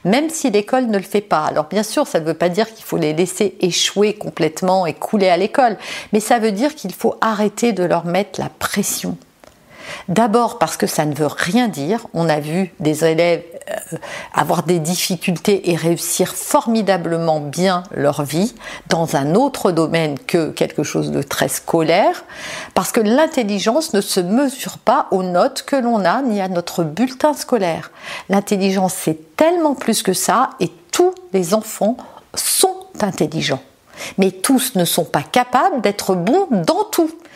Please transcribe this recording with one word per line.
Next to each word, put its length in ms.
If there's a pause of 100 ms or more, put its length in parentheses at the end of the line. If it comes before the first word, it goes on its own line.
même 260
si 220
l'école 340
ne 120
le 60
fait 180
pas. 240
Alors 200
bien 180
sûr, 220
ça 140
ne 60
veut 100
pas 140
dire 220
qu'il 140
faut 120
les 160
laisser 480
échouer 520
complètement 720
et 80
couler 360
à 80
l'école, 400 (360)
mais 60
ça 180
veut 140
dire 240
qu'il 180
faut 280
arrêter 520
de 100
leur 220
mettre 340
la 100
pression. 680 (920)
D'abord 480
parce 200
que 100
ça 180
ne 80
veut 140
rien 400
dire. 480
On 120
a 120
vu 400
des 260
élèves, 380 (260)
euh, 280 (360)
avoir 300
des 160
difficultés 920
et 60
réussir 580
formidablement 1040
bien 520
leur 320
vie 320 (340)
dans 260
un 200
autre 360
domaine 460
que 320
quelque 320
chose 300
de 100
très 280
scolaire, 760 (480)
parce 180
que 80
l'intelligence 920
ne 80
se 180
mesure 600
pas 320
aux 120
notes 440
que 80
l'on 280
a 200
ni 180
à 60
notre 360
bulletin 500
scolaire. 580 (380)
L'intelligence, 680
c'est 400
tellement 400
plus 260
que 120
ça 360 (100)
et 120 (200)
tous 220 (180)
les 220
enfants 440 (360)
sont 420 (260)
intelligents. 600 (560)
Mais 140
tous 440
ne 80
sont 220
pas 180
capables 580
d'être 340
bons 360
dans 320
tout. 280 (240)